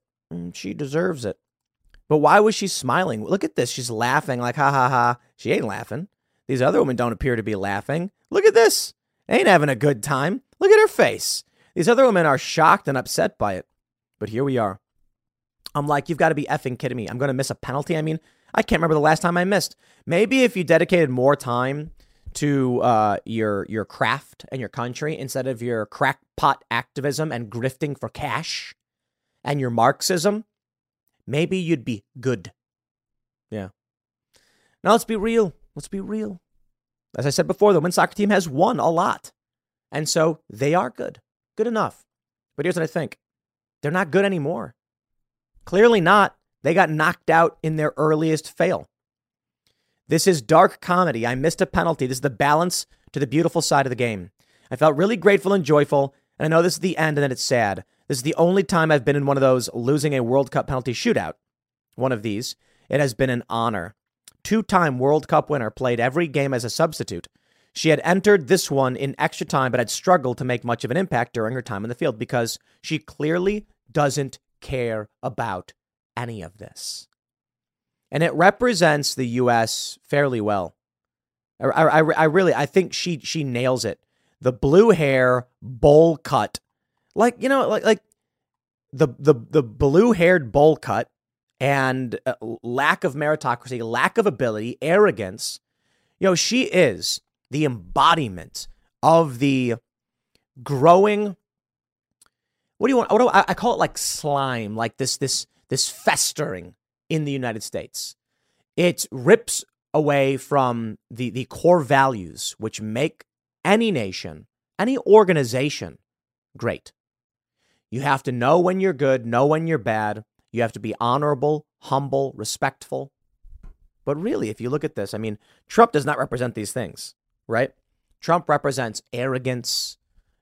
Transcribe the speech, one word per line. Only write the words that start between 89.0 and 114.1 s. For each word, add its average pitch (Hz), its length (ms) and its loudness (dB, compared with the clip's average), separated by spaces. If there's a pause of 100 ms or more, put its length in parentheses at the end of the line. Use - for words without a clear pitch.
the, 143 180 4
the 127 280 0
blue-haired 165 880 2
bowl 143 260 4
cut 110 320 -4 (520)
and, 131 680 -2
uh, 127 80 -4 (300)
lack 139 400 0
of 143 100 -2
meritocracy, 139 640 -4
lack 117 380 -2
of 214 80 2
ability, 117 560 -4
arrogance. 143 800 0 (580)
You 190 120 2
know, 180 40 2
she 233 280 -2
is 131 580 0 (320)
the 151 120 -2
embodiment 127 1000 -2 (380)
of 156 340 4
the 127 380 0 (880)
growing, 190 720 4 (1400)
what 233 100 0
do 277 40 2
you 254 40 4
want? - 160 0
What 220 80 4
do 254 80 4
I, - 180 4
I 185 80 -2
call - 200 -2
it, 147 40 -6
like, - 200 -2
slime, 131 760 -4
like 113 220 -6
this, 127 200 -4
this, - 300 -4 (220)
this - 200 -2
festering - 880 -4 (340)
in 156 160 -2
the 143 80 -4
United 120 280 -6
States. - 540 -10 (640)
It 170 340 0
rips 156 540 2 (280)
away 143 440 2
from 120 600 -2 (140)
the, 123 180 -6
the 120 180 -8
core 175 340 2
values 131 760 0
which 107 240 -10
make 110 440 -6 (400)
any 220 260 2
nation, 92 560 -8 (320)